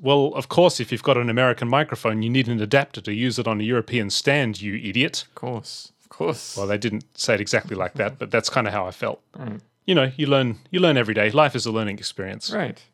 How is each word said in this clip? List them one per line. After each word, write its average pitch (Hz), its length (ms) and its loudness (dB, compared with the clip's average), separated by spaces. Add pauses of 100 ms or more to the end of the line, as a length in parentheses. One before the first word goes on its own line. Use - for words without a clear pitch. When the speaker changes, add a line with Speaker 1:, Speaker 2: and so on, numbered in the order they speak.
Speaker 1:
"Well, 143 340 2
of 139 140 -6
course, 175 320 4
if 117 100 -8
you've 117 120 -4
got 139 140 4
an 120 140 0
American 123 380 2
microphone, 120 540 0
you 113 80 -2
need 127 180 0
an 117 120 -2
adapter 110 420 0
to 104 120 -6
use 120 240 -2
it 113 80 -4
on 107 140 0
a 107 40 -2
European 113 460 -2
stand, 127 500 0
you 104 160 -6
idiot." 117 520 -2
Speaker 2:
Of - 60 -20
course, - 580 -10 (100)
of - 60 -20
course. - 480 -6
Speaker 1:
Well, 98 100 -4
they 104 120 0
didn't 107 260 -4 (100)
say - 200 0
it 98 60 2
exactly 104 360 -2
like 92 180 -4
that, 110 240 -4
but 110 120 -10
that's 113 200 0
kinda 110 200 0
how 98 160 -4
I 92 40 -8
felt. - 300 -8 (160)
Speaker 2:
Right. 120 240 -12 (260)
Speaker 1:
You 185 80 4
know, 135 220 6
you 151 100 -2
learn, 135 320 2 (120)
you 180 100 -2
learn 165 160 6
every 110 180 2
day. 107 160 2
Life 143 260 4
is 110 80 -4
a 117 80 -2
learning 104 260 -4
experience. 101 520 -10
Speaker 2:
Right, 208 320 -6 (120)